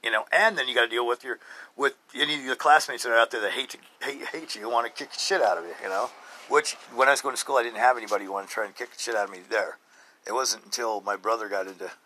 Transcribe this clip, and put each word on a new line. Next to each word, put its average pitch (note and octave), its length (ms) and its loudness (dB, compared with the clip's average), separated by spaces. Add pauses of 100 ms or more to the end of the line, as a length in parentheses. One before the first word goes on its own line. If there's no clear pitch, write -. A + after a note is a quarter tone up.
You A2+ 80 0
know, A2 180 2
and G3+ 260 4
then C3 120 -2
you B2 60 -6
gotta A#2 120 6
deal A#2 200 0
with B2 180 -2
your, A#2+ 160 -6 (340)
with C#3 200 0 (200)
any D3 220 0
of C#3+ 60 -8
your C3 120 -2
classmates D3 480 4
that B2 80 -2
are A#2 80 6
out A#2 140 4
there A#2 80 -4
that G2+ 120 0
hate C3 180 -6
to, - 80 -14 (240)
hate, C#3 240 -8
hate D#3+ 280 -8
you, G#2+ 140 -8
wanna A#2+ 220 2
kick - 220 -12
the - 60 -10
shit F#3 240 0
out F#2+ 160 2
of E2+ 60 -8
you, E2+ 180 -10
you F#2+ 60 -8
know? A2+ 220 -4 (380)
Which, D3 260 2 (200)
when C3 140 6
I - 20 8
was C#3 120 4
going C3+ 120 -4
to A#2+ 60 -4
school, C#3 160 0
I A#2+ 80 4
didn't A2+ 140 -6
have B2 180 6
anybody G#2 280 -4
who F#2+ 80 -8
wanted G2 160 -6
to - 40 -12
try G#2+ 140 -4
and F#2+ 100 -14
kick - 160 -10
the - 80 -20
shit A#2 160 -4
out G2+ 80 2
of G2 60 -8
me F#2 180 -14
there. G#2 300 -2 (460)
It G2+ 80 -8
wasn't B2 320 -2
until A2 360 -4
my G2+ 160 -4
brother G#2+ 320 -2
got F#2+ 180 -4
into F#2 240 -12 (160)